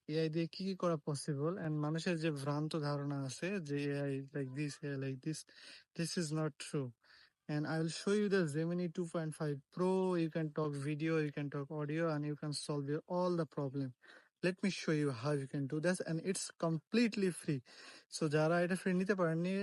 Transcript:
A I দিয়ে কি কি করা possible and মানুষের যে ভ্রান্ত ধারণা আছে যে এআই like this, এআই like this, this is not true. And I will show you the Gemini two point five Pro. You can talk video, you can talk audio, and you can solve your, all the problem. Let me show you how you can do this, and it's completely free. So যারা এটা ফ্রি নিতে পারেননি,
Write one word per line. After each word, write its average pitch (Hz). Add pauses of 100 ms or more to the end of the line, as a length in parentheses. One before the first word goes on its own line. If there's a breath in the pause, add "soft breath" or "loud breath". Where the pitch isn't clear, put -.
A 160
I -
দিয়ে 165
কি -
কি 190
করা 170 (100)
possible 147 (120)
and 156 (120)
মানুষের 160
যে 165 (100)
ভ্রান্ত 147 (160)
ধারণা 143 (100)
আছে 165 (200)
যে 143 (160)
এআই 143 (220)
like 135
this, 147 (120)
এআই 143
like 135
this, 156 (580 loud breath)
this 165 (100)
is 160 (120)
not 156 (160)
true. 135 (640 loud breath)
And 151 (120)
I -
will 160
show 202
you 208
the 196 (120)
Gemini 170
two 175
point 160
five 147 (160)
Pro. 180 (320)
You 160
can 160 (100)
talk 151 (180)
video, 156 (120)
you 147
can 147
talk 143 (140)
audio, 151 (100)
and 147
you 147
can 151 (120)
solve 147
your, 156 (120)
all 180 (100)
the 156 (100)
problem. 139 (560 loud breath)
Let 180
me 202 (120)
show 160
you 147 (120)
how 147
you 135
can 143 (100)
do 156
this, 180 (120)
and 165 (120)
it's 190 (200)
completely 196 (120)
free. 143 (540 loud breath)
So - (120)
যারা 156 (100)
এটা 175
ফ্রি 190 (100)
নিতে 196
পারেননি, 170